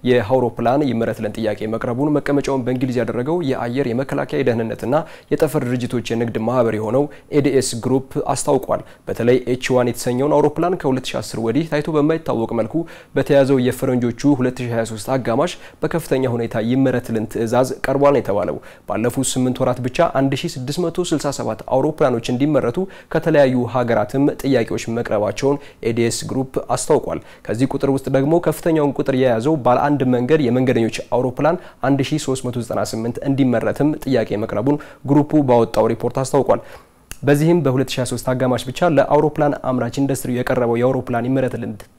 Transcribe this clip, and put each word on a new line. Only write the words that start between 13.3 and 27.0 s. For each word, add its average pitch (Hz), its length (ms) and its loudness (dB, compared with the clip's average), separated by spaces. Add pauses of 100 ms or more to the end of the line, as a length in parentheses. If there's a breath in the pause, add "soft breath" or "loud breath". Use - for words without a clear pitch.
የፈረንጆቹ 123 760 0
ሁለት 127 240 0
ሺ 123 120 -6
ሃያ 113 160 -2
ሦስት 110 260 -10
አጋማሽ 131 400 0 (260 loud breath)
በከፍተኛ 156 500 -2
ሁኔታ 117 360 -2
ይመረትልን 123 640 0
ትዕዛዝ 120 400 0 (120)
ቀርቧል 139 320 4
ነው 123 100 2
የተባለው። 92 340 -2 (280 loud breath)
ባለፉት 120 400 -2
ስምንት 127 300 0
ወራት 127 260 0
ብቻ 123 320 0
አንድ 135 220 2
ሺ 151 140 -4
ስድስት 139 300 -6
መቶ 175 260 -2
ስልሳ 151 260 0
ሰባት 117 360 -6
አውሮፕላኖች 135 640 0
እንዲመረቱ 131 500 2 (280 loud breath)
ከተለያዩ 147 480 4 (120)
ሀገራትም 117 580 0 (140)
ጥያቄዎች 120 500 0
መቅረባቸውን 113 680 0 (220 loud breath)
ኤ 117 140 -2
ዲ 117 100 0
ኤስ 117 200 0
ግሩፕ 131 300 -4 (180)
አስታውቋል። 120 500 0 (220 loud breath)